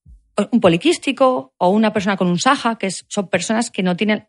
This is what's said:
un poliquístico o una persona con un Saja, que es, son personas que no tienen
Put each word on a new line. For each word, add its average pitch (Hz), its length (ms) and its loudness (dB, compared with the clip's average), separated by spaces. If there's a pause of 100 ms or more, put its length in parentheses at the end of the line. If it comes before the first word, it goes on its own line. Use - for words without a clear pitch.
(500)
un 233 100 2
poliquístico 254 960 0
o 180 140 2
una 214 240 2
persona 202 240 -2
con 185 100 2
un 175 100 2
Saja, 247 380 0
que 196 120 -6
es, - 200 -10
son 196 200 -4
personas 220 420 -2
que - 120 -4
no 180 140 0
tienen 208 320 -2